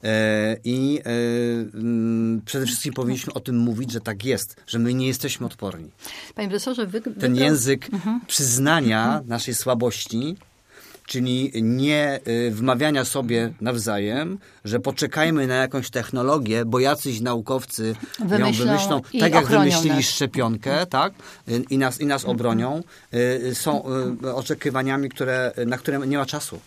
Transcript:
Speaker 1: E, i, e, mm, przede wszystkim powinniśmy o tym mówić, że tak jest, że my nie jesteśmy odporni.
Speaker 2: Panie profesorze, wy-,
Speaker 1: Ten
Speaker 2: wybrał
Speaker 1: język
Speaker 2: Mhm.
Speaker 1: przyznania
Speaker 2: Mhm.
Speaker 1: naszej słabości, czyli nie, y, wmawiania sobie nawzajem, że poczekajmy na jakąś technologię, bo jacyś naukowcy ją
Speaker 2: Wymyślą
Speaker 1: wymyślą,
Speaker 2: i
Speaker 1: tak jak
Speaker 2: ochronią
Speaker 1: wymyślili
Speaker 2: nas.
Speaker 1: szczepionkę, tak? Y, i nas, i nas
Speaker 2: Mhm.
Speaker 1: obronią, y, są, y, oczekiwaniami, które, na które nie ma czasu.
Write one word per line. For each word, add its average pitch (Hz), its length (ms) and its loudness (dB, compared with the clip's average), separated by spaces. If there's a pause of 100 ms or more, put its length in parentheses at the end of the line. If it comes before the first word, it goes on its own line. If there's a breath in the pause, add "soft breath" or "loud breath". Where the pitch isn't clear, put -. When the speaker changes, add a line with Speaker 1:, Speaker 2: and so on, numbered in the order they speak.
Speaker 1:
E, 110 600 2
i, 131 400 0
e, 117 60 -4 (680)
mm, 113 640 0
przede 131 220 -2
wszystkim 123 280 -4
powinniśmy 127 380 -4
o - 80 -6
tym 123 180 -2
mówić, 117 340 0
że 113 80 -6
tak 104 240 -8
jest, 123 320 -2 (100)
że 117 120 -4
my 120 160 2
nie 131 120 0
jesteśmy 127 400 -4
odporni. 87 440 -8 (440 loud breath)
Speaker 2:
Panie 208 140 -4
profesorze, 214 380 -2
wy-, 196 140 -6
Speaker 1:
Ten 226 140 -8
Speaker 2:
wybrał 123 200 2
Speaker 1:
język 135 580 2
Speaker 2:
Mhm. 214 340 -2
Speaker 1:
przyznania 131 760 2
Speaker 2:
Mhm. 131 240 0
Speaker 1:
naszej 117 260 -4
słabości, 123 840 0 (680 loud breath)
czyli 127 460 0 (100)
nie, 139 680 2
y, 117 220 2
wmawiania 127 540 2
sobie 117 560 0
nawzajem, 117 760 -2 (260 soft breath)
że 110 160 0
poczekajmy 147 680 0
na 127 80 0
jakąś 131 360 -2
technologię, 120 760 0
bo 117 160 2
jacyś 135 400 0
naukowcy 117 760 -2 (260 loud breath)
ją 214 80 -2
Speaker 2:
Wymyślą 208 380 2
Speaker 1:
wymyślą, 156 340 2 (120)
Speaker 2:
i - 80 0
Speaker 1:
tak 160 140 6
jak 160 100 8
Speaker 2:
ochronią 143 200 6
Speaker 1:
wymyślili 160 320 4
Speaker 2:
nas. 135 80 2
Speaker 1:
szczepionkę, 131 840 0
tak? 170 260 0 (360 loud breath)
Y, 117 220 0
i 135 80 2
nas, 131 220 2
i 147 60 -2
nas 139 160 0
Speaker 2:
Mhm. 120 140 0
Speaker 1:
obronią, 120 460 0 (680 loud breath)
y, 123 40 -4
są, 143 300 0 (400)
y, 127 100 -2
oczekiwaniami, 135 760 -2
które, 127 440 -2 (140)
na 127 120 -2
które 147 280 -4
nie 143 120 0
ma 135 80 -2
czasu. 147 400 -8